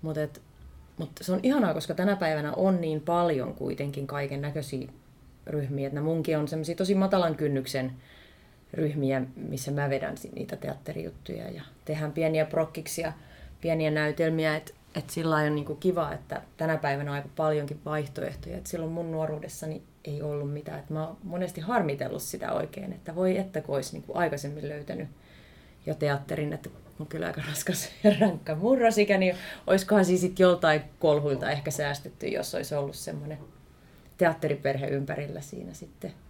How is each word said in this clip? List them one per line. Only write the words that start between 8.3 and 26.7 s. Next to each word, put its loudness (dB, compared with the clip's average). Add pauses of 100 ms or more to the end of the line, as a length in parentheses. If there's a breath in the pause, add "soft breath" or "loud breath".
ryhmiä, 0 (140)
missä -6
mä 0
vedän -2
sit -14
niitä -8
teatterijuttuja -8
ja -12 (220)
tehdään -4
pieniä 4
prokkiksia, -2 (480 loud breath)
pieniä 2
näytelmiä, 2
et, -8 (200)
et -6
sillä 2
lailla 4
on 2
niinku -2
kiva, 0
että -8 (140)
tänä 0
päivänä 0
on -2
aika -6
paljonkin 0
vaihtoehtoja, -4
et -10
silloin -4
mun -4
nuoruudessani -6 (220)
ei -6
ollut -4
mitään, -8
et -14
mä -2
oon -12
monesti -6
harmitellut 0
sitä -6
oikein, -4
että -10
voi 2
että -2
kun -4
ois -2
niinku -10
aikaisemmin -2
löytänyt -8 (800 loud breath)
jo -2
teatterin, -2
että -8 (300)